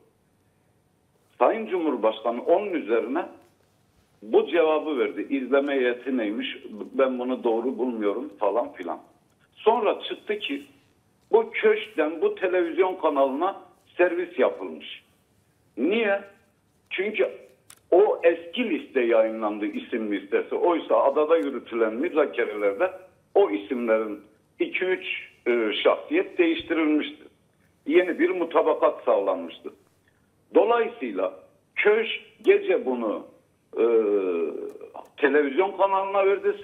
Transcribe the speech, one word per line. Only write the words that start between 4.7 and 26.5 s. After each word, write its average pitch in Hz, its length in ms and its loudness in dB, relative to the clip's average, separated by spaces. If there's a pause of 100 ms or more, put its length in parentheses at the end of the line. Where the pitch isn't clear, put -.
verdi. 104 320 -2
"İzleme 139 420 0
heyeti 127 440 0
neymiş? 113 400 -4 (360)
Ben 127 260 0
bunu 123 260 -4
doğru 117 340 -2
bulmuyorum." 113 600 -4
falan 107 340 -2
filan. 85 280 -10 (520)
Sonra 220 560 2
çıktı - 300 -6
ki 285 280 -8 (680)
bu 226 180 4
köşkten - 680 0
bu 208 140 0
televizyon 180 680 0
kanalına 147 600 0 (340)
servis 175 420 0
yapılmış. 98 680 -2 (720)
Niye? 202 480 0 (680)
Çünkü 220 400 -2 (600)
o 403 320 6
eski 170 480 0
liste 131 300 -2
yayınlandı, 110 680 0
isim 110 460 -6
listesi. 101 420 -2
Oysa 143 480 2
adada 151 340 2
yürütülen 120 580 -2
müzakerelerde 117 1000 -2 (420)
o 196 160 4
isimlerin 110 680 -2 (380)
iki 175 260 -2
üç, 180 220 -2 (400)
e, 117 260 0 (100)
şahsiyet 160 560 0
değiştirilmişti. 160 840 0 (600)